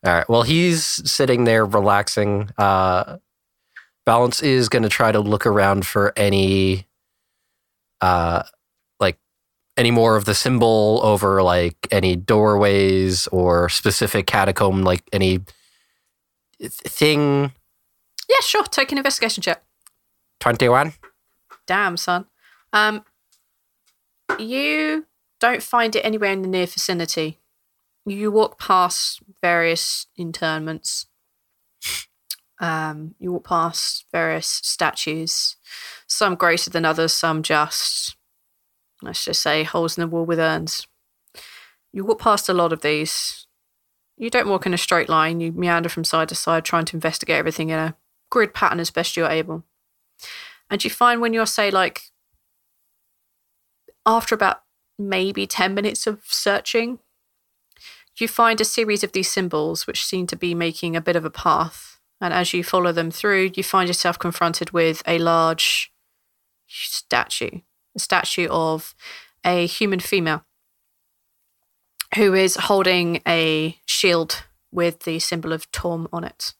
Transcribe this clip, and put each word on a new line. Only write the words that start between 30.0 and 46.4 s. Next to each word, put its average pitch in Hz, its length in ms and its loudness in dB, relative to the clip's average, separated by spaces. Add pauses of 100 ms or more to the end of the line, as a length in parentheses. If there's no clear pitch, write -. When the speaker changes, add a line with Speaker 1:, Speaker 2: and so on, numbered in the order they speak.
Speaker 2:
internments. 160 920 -6 (1500)
Um, 160 580 -6
you 180 140 -8
walk - 120 -8
past - 680 -4
various 160 340 -2
statues, - 1120 -4 (500)
some 190 280 0
greater 170 340 2
than 165 160 -2
others, 160 280 2
some 156 300 0
just, - 720 -2 (840)
let's - 240 -8
just - 160 -2
say, 156 220 0
holes 165 340 -2
in 170 40 -4
the 170 60 -2
wall 165 180 -2
with 165 140 0
urns. 160 480 -2 (1040)
You 196 140 -8
walk 220 140 0
past 208 280 2
a 190 60 0
lot 175 180 2
of 156 100 -6
these. - 680 -4 (680)
You 226 120 -8
don't 233 180 2
walk 190 200 0
in 180 80 0
a - 20 -2
straight 170 320 0
line. 160 320 2
You 165 100 -4
meander 170 380 -2
from 165 140 -6
side 160 260 -2
to 170 60 -10
side, 165 280 0